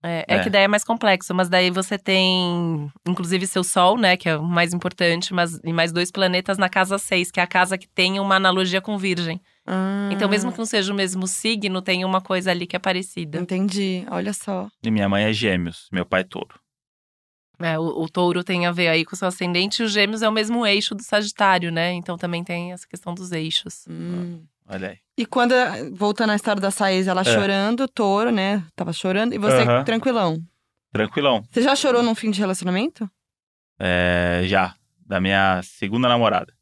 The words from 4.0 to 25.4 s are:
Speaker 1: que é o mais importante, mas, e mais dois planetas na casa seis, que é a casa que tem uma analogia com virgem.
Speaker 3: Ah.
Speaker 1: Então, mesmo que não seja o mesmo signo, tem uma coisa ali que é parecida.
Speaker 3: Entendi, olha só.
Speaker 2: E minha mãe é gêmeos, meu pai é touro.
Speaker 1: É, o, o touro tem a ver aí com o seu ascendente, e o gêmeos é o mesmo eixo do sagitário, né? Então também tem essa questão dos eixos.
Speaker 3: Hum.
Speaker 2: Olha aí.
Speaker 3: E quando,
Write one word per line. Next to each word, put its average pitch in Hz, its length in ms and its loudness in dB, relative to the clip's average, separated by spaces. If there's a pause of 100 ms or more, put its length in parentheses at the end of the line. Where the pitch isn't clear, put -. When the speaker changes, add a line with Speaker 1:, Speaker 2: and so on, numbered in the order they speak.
Speaker 1:
que 180 140 -4
é 156 80 0
o 151 60 -4
mais 170 300 2
importante, 175 600 0
mas, 170 300 0
e 165 100 -2
mais 170 180 2
dois 175 200 -2
planetas 185 480 0
na 185 100 2
casa 190 300 0
seis, 180 320 -2
que - 80 -4
é 180 40 4
a 180 40 0
casa 185 300 2
que 185 100 -12
tem 190 320 0
uma 196 160 2
analogia 185 440 2
com 208 200 -4
virgem. 175 420 -2 (260)
Speaker 3:
Ah. 196 440 -2
Speaker 1:
Então, 202 180 0
mesmo 208 220 0
que - 80 -10
não 226 60 -4
seja 202 280 -2
o - 20 -2
mesmo 185 300 -2
signo, 202 560 -2
tem 185 240 -2
uma 185 160 0
coisa 185 300 -2
ali 175 160 -2
que - 80 -8
é 180 40 -2
parecida. 180 600 -4
Speaker 3:
Entendi, 185 720 -2
olha 190 200 -4
só. 196 360 -6 (160)
Speaker 2:
E 113 80 -2
minha - 180 2
mãe 101 140 2
é 110 100 2
gêmeos, 92 580 -2
meu 90 140 -2
pai 92 160 2
é - 20 -4
touro. - 300 -10 (1040)
Speaker 1:
É, 165 200 -2
o, 160 240 -2
o 165 40 -4
touro 175 360 0
tem 175 240 0
a 175 40 0
ver 175 180 2
aí 160 140 2
com - 120 -8
o - 20 -12
seu 190 100 -2
ascendente, 180 540 -2
e 226 40 2
o - 20 0
gêmeos 208 340 0
é 220 80 2
o - 20 0
mesmo 220 360 0
eixo 202 260 0
do 202 80 -10
sagitário, 196 720 0
né? 170 220 0
Então 175 220 -8
também 175 280 -6
tem 175 300 -8
essa 175 140 -18
questão 175 280 -12
dos 180 160 -12
eixos. 160 580 -6
Speaker 3:
Hum. 170 540 -8 (260)
Speaker 2:
Olha 95 200 -8
aí. 92 80 -16 (200)
Speaker 3:
E 233 80 -2
quando, 240 280 2 (400)